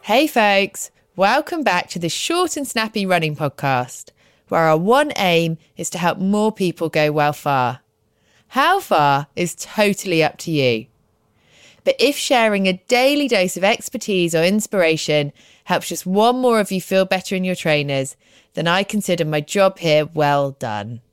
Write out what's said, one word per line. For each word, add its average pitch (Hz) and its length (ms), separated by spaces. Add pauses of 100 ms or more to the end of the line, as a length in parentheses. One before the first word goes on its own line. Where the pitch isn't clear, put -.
(120)
Hey 285 140
folks, 202 640 (260)
welcome 277 460
back 185 260
to - 100
the 165 120
Short 339 480
and 269 100
Snappy 220 380
Running 160 280
Podcast, 135 760 (380)
where 165 120
our 160 160
one 247 400
aim 165 400 (220)
is 175 100
to - 80
help 170 220
more 208 340
people 170 380
go 151 200
well 147 220
far. 131 480 (680)
How 330 300
far 147 580
is 170 180
totally 196 680
up 147 180
to 170 100
you. 127 340 (1000)
But 554 140
if 277 200
sharing 214 500
a 185 200
daily 277 380
dose 190 300
of 180 80
expertise 190 720
or 165 100
inspiration 160 880 (320)
helps - 240
just 170 160
one 214 320
more 240 240
of 196 100
you 185 120
feel 190 240
better 185 280
in 185 80
your 185 140
trainers, 143 580 (380)
then 165 160
I 190 140
consider 185 420
my 151 160
job 190 380
here 151 260
well 143 460
done. 113 500 (120)